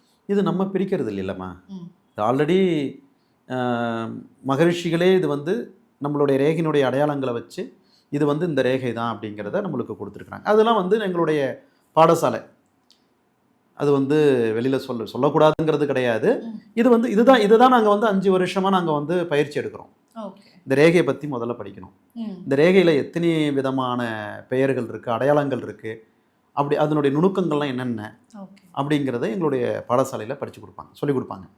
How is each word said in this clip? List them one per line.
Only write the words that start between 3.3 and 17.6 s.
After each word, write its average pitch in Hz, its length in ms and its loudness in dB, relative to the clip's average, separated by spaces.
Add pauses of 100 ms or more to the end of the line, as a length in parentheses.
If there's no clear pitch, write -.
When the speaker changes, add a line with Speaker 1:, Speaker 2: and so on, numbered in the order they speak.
Speaker 1:
அ, 127 60 -6 (920)
மகரிஷிகளே 170 680 2
இது 170 140 2
வந்து 147 460 -6 (280)
நம்மளுடைய 143 340 2
ரேகையினுடைய 151 460 2
அடையாளங்களை 135 500 0
வச்சு, 147 440 -10 (340)
"இது 147 160 0
வந்து 156 200 0
இந்த 139 160 0
ரேகை 127 300 0
தான்" 113 260 -6
அப்படிங்கிறத 107 500 -8
நம்மளுக்கு 120 340 -8
கொடுத்துருக்குறாங்க. 101 400 -14
அதெல்லாம் 214 320 4
வந்து 202 260 0
எங்களுடைய 160 640 -2 (320)
பாடசாலை, 156 480 4 (1300)
அது 147 180 0
வந்து 139 680 2
வெளியில 131 160 0
சொல்ல, 120 280 -6
சொல்லக்கூடாதுங்கிறது 151 800 2
கிடையாது. 127 560 0
Speaker 2:
ம். - 180 -14 (140)
Speaker 1:
இது 233 140 4
வந்து, 233 220 4
இதுதான், 233 300 6
இதுதான் 220 300 6